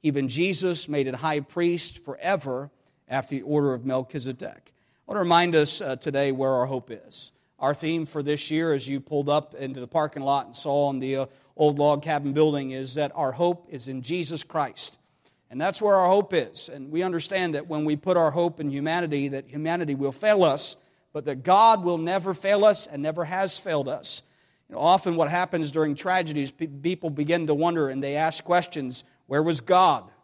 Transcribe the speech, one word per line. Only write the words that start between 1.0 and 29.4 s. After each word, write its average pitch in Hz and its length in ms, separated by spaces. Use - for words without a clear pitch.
an 127 60
high 151 260
priest 175 640
forever 143 680
after 131 260
the 131 80
order 143 320
of 120 100
Melchizedek." 131 880
I - 40
want 202 40
to 202 60
remind 170 340
us, 151 240
uh, 135 160
today 139 360
where 135 200
our 127 140
hope 127 240
is. - 420
Our 139 140
theme 160 320
for 151 180
this 147 280
year, 160 240
as 127 120
you 139 140
pulled 143 300
up 147 240
into 135 260
the 123 60
parking 151 360
lot 139 220
and - 100
saw 143 340
on 135 100
the, 135 180
uh, 135 100
old 147 220
log 147 240
cabin 147 320
building, 143 380
is 131 220
that 147 200
our 135 180
hope 175 380
is 131 180
in 131 140
Jesus 156 420
Christ. - 540
And 123 100
that's 185 220
where 202 140
our 185 140
hope 196 260
is. 131 340
And 139 220
we 165 120
understand 180 520
that 151 120
when 151 200
we 151 100
put 180 220
our 160 140
hope 170 280
in 147 80
humanity, 147 600
that 139 200
humanity 156 460
will 135 180
fail 208 320
us, 143 320
but 151 100
that 131 200
God 208 380
will 175 140
never 175 380
fail 202 280
us 214 240
and 143 160
never 160 220
has 185 320
failed 147 320
us. - 340
You - 60
know, - 80
often 175 340
what 160 140
happens 175 400
during 151 240
tragedies, 151 560
pe-, - 160
people 160 420
begin 151 380
to 151 80
wonder 160 340
and 135 160
they 143 120
ask 156 280
questions, 160 580
"Where 143 140